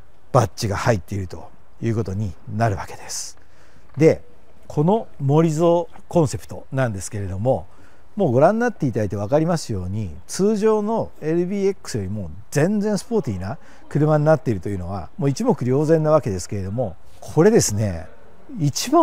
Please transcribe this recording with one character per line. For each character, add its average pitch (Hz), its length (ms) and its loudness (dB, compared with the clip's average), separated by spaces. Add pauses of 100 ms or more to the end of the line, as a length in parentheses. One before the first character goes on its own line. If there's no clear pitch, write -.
(320)
バ 117 160 4
ッ - 80 -8
ジ 113 120 -4
が 95 80 -2
入 120 200 2
っ - 20 -4
て - 160 -8
い - 40 -4
る 90 100 -6
と 82 200 -12 (320)
い 117 80 -2
う 113 60 0
こ 110 100 -2
と 95 100 -6
に 104 180 -4 (240)
な 113 120 4
る 98 80 0
わ - 100 -8
け - 100 -12
で - 120 -14
す。 - 300 -10 (580)
で、 143 260 6 (440)
こ - 160 -2
の 208 240 2 (140)
森 151 340 4
蔵 170 320 4 (220)
コ 170 140 4
ン 143 60 2
セ - 80 -4
プ - 120 -10
ト - 240 -12
な 131 160 0
ん 110 40 -2
で 95 80 -4
す - 100 -10
け 104 100 -6
れ 101 60 -4
ど 92 120 -6
も、 107 280 0 (500)
も 196 120 2
う 120 40 2
ご 123 80 6
覧 170 140 8
に 226 60 0
な 240 100 2
っ - 20 -10
て - 140 -2
い 117 60 0
た 113 80 0
だ 107 40 2
い 101 40 -2
て 107 80 -4
分 101 120 -2
か 143 100 4
り 160 80 4
ま 175 100 2
す - 160 -4
よ 92 120 -2
う 90 40 -4
に、 95 260 -4 (120)
通 214 300 2
常 214 260 4
の 208 280 -2 (100)
エ 156 120 -2
ル 175 140 2
ビ 196 180 -2
ー - 40 4
エ - 20 4
ッ 196 60 -4
ク - 140 -12
ス - 80 -4
よ 101 40 -2
り 92 80 -4
も 101 200 -6 (200)
全 185 300 2
然 208 180 0
ス - 60 -6
ポ 226 140 0
ー - 40 0
テ - 100 -4
ィ 95 40 -2
ー - 20 -6
な 98 200 -6 (300)
車 151 300 4
に 147 60 2
な 156 100 8
っ 151 60 2
て 131 100 -2
い 113 40 2
る 90 60 -2
と - 80 -6
い 101 60 -2
う 95 40 -4
の 87 120 -6
は、 95 260 -6
も 151 100 0
う 143 40 4
一 208 140 -2
目 202 200 2
瞭 131 200 2
然 160 180 4
な 156 80 4
わ 156 100 8
け 117 100 -4
で 92 80 -2
す - 100 -8
け 107 80 -6
れ 98 80 -4
ど 95 80 -6
も、 110 240 -4 (240)
こ - 240 2
れ 214 60 8
で 220 100 8
す - 140 0
ね、 98 320 -2 (520)
一 147 320 -2
番 330 120 8